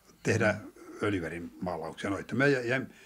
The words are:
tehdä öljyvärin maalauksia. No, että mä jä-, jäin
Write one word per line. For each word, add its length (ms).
tehdä 320
öljyvärin 580
maalauksia. 500
No, 80
että 160
mä 120
jä-, 140
jäin 260